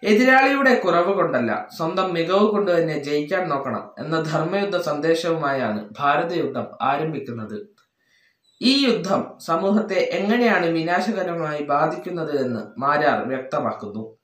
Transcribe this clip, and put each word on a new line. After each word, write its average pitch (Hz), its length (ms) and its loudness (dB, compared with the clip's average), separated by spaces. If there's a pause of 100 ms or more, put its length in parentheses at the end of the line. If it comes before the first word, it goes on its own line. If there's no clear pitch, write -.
എതിരാളിയുടെ 262 680 6 (120)
കുറവ് 175 340 4
കൊണ്ടല്ല, 127 340 2 (240)
സ്വന്തം 185 400 -2
മികവ് 190 380 4
കൊണ്ട് 196 220 0
തന്നെ 156 200 0 (120)
ജയിക്കാൻ 151 440 -2
നോക്കണം 131 320 -4 (180)
എന്ന 160 160 -2 (120)
ധർമ്മയുദ്ധ 175 580 -2
സന്ദേശവുമായാണ് 147 920 0 (160)
ഭാരതയുദ്ധം 143 680 0 (240)
ആരംഭിക്കുന്നത്. 123 680 -6 (1000)
ഈ 240 120 4 (160)
യുദ്ധം 175 340 0 (240)
സമൂഹത്തെ 196 540 0 (180)
എങ്ങനെയാണ് 202 480 2 (120)
വിനാശകരമായി 170 920 -2
ബാധിക്കുന്നത് 160 640 -2 (100)
എന്ന് 113 200 -4 (180)
മാരാർ 143 380 2 (100)
വ്യക്തമാക്കുന്നു. 113 720 -6 (220)